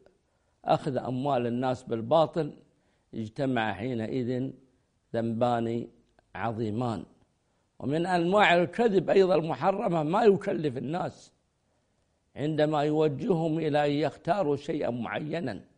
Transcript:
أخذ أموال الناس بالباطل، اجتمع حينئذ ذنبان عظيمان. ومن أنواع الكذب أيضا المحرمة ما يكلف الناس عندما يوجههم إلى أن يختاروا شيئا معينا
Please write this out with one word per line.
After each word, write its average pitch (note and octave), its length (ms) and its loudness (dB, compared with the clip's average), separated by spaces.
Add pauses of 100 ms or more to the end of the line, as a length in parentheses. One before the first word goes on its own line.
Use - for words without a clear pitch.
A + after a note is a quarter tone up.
(640)
أخذ D3 320 0
أموال B2+ 500 0
الناس B2 360 -2
بالباطل، D3+ 720 0 (600)
اجتمع A2+ 600 -2
حينئذ B2 800 -4 (640)
ذنبان A#2 720 0 (480)
عظيمان. A2 680 -4 (760)
ومن D3+ 260 -2
أنواع F3+ 500 4
الكذب F#3 540 2
أيضا F#3 260 6
المحرمة E3 680 0
ما F#3 200 2
يكلف F3 540 2
الناس D3+ 540 -8 (1040)
عندما D3+ 460 0
يوجههم D#3 800 0
إلى D3 260 2
أن D3 60 2
يختاروا D3 640 0
شيئا C#3 340 -4
معينا B2 720 -6 (160)